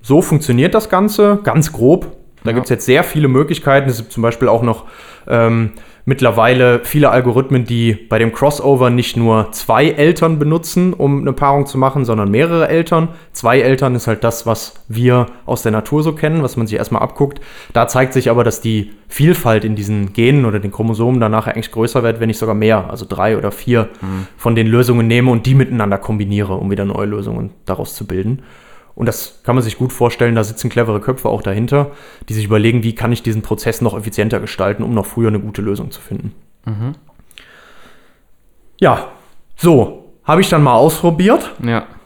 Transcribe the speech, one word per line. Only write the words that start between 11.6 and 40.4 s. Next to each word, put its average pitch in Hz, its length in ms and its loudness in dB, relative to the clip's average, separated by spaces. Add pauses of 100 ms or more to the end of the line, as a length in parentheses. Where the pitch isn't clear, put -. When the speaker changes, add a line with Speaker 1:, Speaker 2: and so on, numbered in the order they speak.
Speaker 1:
zu 135 100 -6
machen, 135 280 0
sondern 107 260 0
mehrere 160 360 2
Eltern. 165 420 0 (240)
Zwei 120 280 2
Eltern 127 320 2
ist 117 140 -4
halt 110 160 -2
das, - 240 -2
was - 260 -4 (140)
wir 120 400 2 (180)
aus 120 160 -4
der 113 100 0
Natur 110 300 -2
so 156 120 -2
kennen, 156 280 -2
was 127 160 -4
man 113 80 0
sich 107 140 -4
erstmal 107 240 -2
abguckt. - 360 -2 (340)
Da 117 140 2
zeigt 127 260 0
sich 117 180 2
aber, 120 120 2
dass 110 180 0
die 107 320 -2 (140)
Vielfalt 139 560 2
in 107 120 -2
diesen 101 380 -2
Genen 127 320 4
oder 104 140 0
den 101 120 -6
Chromosomen 113 500 0
danach 110 240 0
eigentlich 113 260 -6
größer 113 300 0
wird, 113 180 -2
wenn 113 100 0
nicht 110 100 -4
sogar 110 160 -2
mehr, 107 340 0
also 117 180 -12
drei 98 300 -2
oder 104 140 -2
vier 113 380 -2 (120)
Speaker 2:
Mhm. 95 240 -8 (120)
Speaker 1:
von 117 180 0
den 113 100 2
Lösungen 120 400 2
nehme 120 240 2
und 117 160 0
die 131 80 2
miteinander 110 460 2
kombiniere, 101 560 -4
um 98 160 -4
wieder 101 140 -2
neue 101 200 -4
Lösungen 104 460 -6 (160)
daraus - 260 -6
zu 104 140 -12
bilden. 101 340 -4 (520)
Und 113 120 -4
das - 400 -6
kann 123 100 2
man 127 80 2
sich 110 140 -6
gut 127 160 -4
vorstellen, 120 420 0
da 110 80 2
sitzen 110 260 -6
clevere 110 300 0
Köpfe 127 300 -4
auch 107 120 -2
dahinter, 120 500 0 (360)
die 104 60 -6
sich 107 100 -2
überlegen, 110 400 2
wie 113 100 -2
kann 117 200 -2
ich - 100 -6
diesen 110 180 -2
Prozess - 400 -4
noch 120 160 0
effizienter 107 440 -4
gestalten, 104 420 -4
um 117 100 -4
noch 107 120 -2
früher 117 240 -2
eine 107 100 0
gute 104 220 -8
Lösung 104 300 -6
zu - 100 -18
finden. - 320 -10 (320)
Speaker 2:
Mhm. 113 260 -6 (1900)
Speaker 1:
Ja, 135 280 2 (480)
so, - 580 2 (100)
hab 160 160 2
ich - 100 2